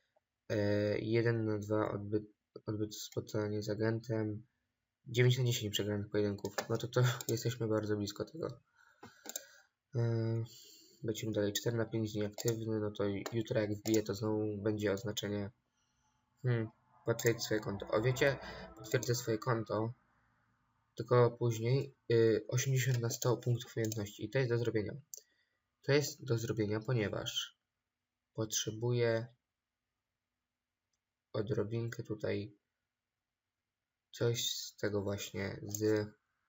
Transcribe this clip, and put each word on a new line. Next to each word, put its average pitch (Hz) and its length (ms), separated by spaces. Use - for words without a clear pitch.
E, 110 80
jeden 113 460
na 107 140
dwa 107 320
odbyt, 104 320
odbyt 107 300
spotkanie 107 680
z 107 60
agentem. 110 760
Dziewięć 123 300
na 131 60
dziesięć 110 300
przegranych 101 360
pojedynków. 101 460
No 117 80
to, 113 100
to 127 140
<laughs> - 100
jesteśmy 117 400
bardzo 107 300
blisko 101 280
tego. - 220
E, 113 480
lecimy 110 280
dalej. 104 220
Cztery 117 240
na 113 80
pięć 110 300
nieaktywny, 110 640
no 104 120
to 101 120
jutro 113 300
jak 107 120
wbiję, 107 300
to 107 120
znowu 107 420
będzie 104 340
oznaczenie. 101 600
Hmm, 117 260
potwierdź 117 380
swoje 110 160
konto. 98 280
O, - 140
wiecie, 127 360
potwierdzę 123 380
swoje 113 220
konto. 113 560
Tylko 120 360
później, 120 640
y, 113 360
osiemdziesiąt 127 520
na 117 100
sto 120 280
punktów 123 400
umiejętności. 110 480
I 104 40
to - 80
jest 131 140
do 117 60
zrobienia. 110 380
To - 100
jest 143 340
do 120 120
zrobienia, 110 420
ponieważ... - 840
Potrzebuję 113 920
odrobinkę 113 720
tutaj 104 540
coś 120 400
z - 240
tego 104 260
właśnie, 98 680
z, 107 400